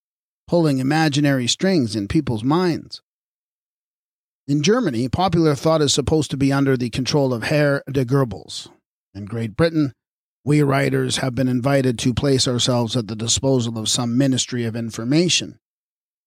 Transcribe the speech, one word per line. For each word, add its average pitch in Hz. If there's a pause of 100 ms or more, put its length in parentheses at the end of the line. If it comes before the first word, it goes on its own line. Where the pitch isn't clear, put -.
(500)
pulling 156
imaginary 143
strings 139
in 101
people's 127
minds. 156 (1500)
In 143
Germany, 147
popular 170
thought 160
is 143
supposed 151
to 143
be 135
under 135
the 120
control 135
of 113
Herr 147 (100)
de 131
Goebbels. 120 (460)
In 101
Great 113
Britain, 160 (520)
we 147
writers 135
have 135
been 127
invited 127
to 127
place 135
ourselves 120
at 113
the 110
disposal 117
of 107
some 120
Ministry 127
of 113
Information. 117 (680)